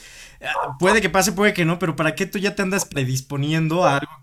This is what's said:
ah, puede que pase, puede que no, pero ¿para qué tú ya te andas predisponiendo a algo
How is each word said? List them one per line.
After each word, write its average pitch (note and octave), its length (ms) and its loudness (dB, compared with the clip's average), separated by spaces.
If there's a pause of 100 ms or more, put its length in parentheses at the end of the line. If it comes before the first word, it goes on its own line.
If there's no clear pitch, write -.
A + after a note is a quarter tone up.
(420)
ah, C#3 360 -6
puede G3+ 220 4
que G3 80 0
pase, F#3+ 240 2
puede G3+ 220 2
que F3+ 100 0
no, E3+ 140 0
pero E3 180 -2
¿para D#3 180 0
qué F#3+ 120 -2
tú G3+ 120 -6
ya G3 160 -2
te G3+ 80 -2
andas F#3+ 220 0
predisponiendo C#3+ 1000 -2
a C#3 140 4
algo D3 140 -8 (100)